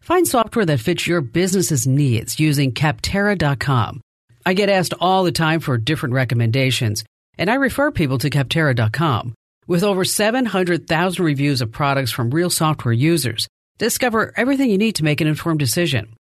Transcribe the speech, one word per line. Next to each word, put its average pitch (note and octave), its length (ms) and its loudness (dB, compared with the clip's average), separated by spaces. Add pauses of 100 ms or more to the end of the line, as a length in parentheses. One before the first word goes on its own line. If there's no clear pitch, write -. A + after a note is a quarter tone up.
Find E4+ 260 2
software A3+ 400 0
that C#3+ 140 2
fits - 260 -2
your E3+ 140 0
business's D#3+ 640 0
needs C3+ 540 0
using C#3+ 320 2
Capterra G3 640 0
dot C#3+ 220 0
com. B2+ 400 -2 (440)
I F#3+ 100 2
get G3 140 2
asked F#3+ 300 0
all F#3+ 240 2
the E3+ 80 2
time D#3+ 300 0
for B2+ 180 -2
different C3 380 -2
recommendations, A#2+ 880 0 (340)
and E3+ 100 -2
I A#3 60 2
refer C#4 380 0
people C3+ 260 0
to C#3+ 120 -2
Capterra C#3+ 440 0
dot A2 180 0
com. B2 420 -2 (340)
With E3+ 160 0
over F#3+ 200 0
seven A3+ 420 0
hundred F3+ 420 -2
thousand F3 360 0
reviews C#3+ 360 0
of A2+ 100 -4
products C3+ 400 -2
from A#2 200 -2
real E3 200 0
software D3+ 420 0
users, C3 540 0 (320)
discover A3+ 580 0
everything C4 320 2
you F#3+ 100 2
need G#3+ 180 0
to D3+ 80 -2
make D3+ 160 0
an D#3 80 2
informed D#3 320 -2
decision. C#3+ 520 0 (120)